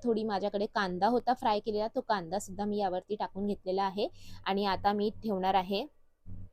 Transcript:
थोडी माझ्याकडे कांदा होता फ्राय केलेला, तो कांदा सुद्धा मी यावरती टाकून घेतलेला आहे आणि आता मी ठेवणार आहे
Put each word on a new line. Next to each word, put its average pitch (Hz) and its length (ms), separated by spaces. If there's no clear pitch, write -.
थोडी 226 200
माझ्याकडे 202 420
कांदा 190 420
होता 240 260
फ्राय 214 260
केलेला, 214 280
तो 254 140
कांदा 185 380
सुद्धा 202 260
मी 208 120
यावरती 185 380
टाकून 196 320
घेतलेला 190 360
आहे 196 240
आणि 196 200
आता 196 280
मी 208 160
ठेवणार 190 320
आहे 196 300